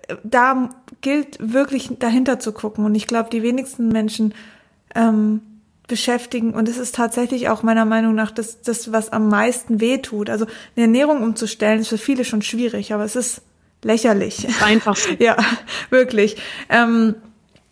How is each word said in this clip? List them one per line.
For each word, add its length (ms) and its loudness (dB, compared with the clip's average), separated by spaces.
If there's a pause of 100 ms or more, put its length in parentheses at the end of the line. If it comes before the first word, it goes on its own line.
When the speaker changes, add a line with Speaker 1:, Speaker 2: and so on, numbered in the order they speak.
Speaker 1:
äh, 160 -10
da 460 2 (320)
gilt 400 -2
wirklich 480 -2 (100)
dahinter 400 2
zu 140 -6
gucken. 320 -4
Und 80 2
ich 140 -2
glaub, 240 -2
die 100 -2
wenigsten 480 -2
Menschen, 440 0 (600)
ähm, 480 2 (460)
beschäftigen, 680 -2
und 160 0
es 80 -4
ist 180 -8
tatsächlich 540 -2
auch 140 0
meiner 220 4
Meinung 300 2
nach 160 -2
das, 300 -8
das, 300 -6
was 200 0
am 180 0
meisten 520 0
wehtut. 480 -2
Also 160 -2 (300)
eine 100 2
Ernährung 380 4
umzustellen, 580 0
ist 80 -6
für 80 -2
viele 260 -2
schon 200 -2
schwierig, 500 -4
aber 100 -2
es 120 -6
ist 260 -4 (420)
lächerlich. 640 2
Speaker 2:
Das 160 -2
Einfachste. 520 2
Speaker 1:
<laughs> 40 -10
Ja, 160 4 (540)
wirklich. 480 2 (320)
Ähm, 460 4 (560)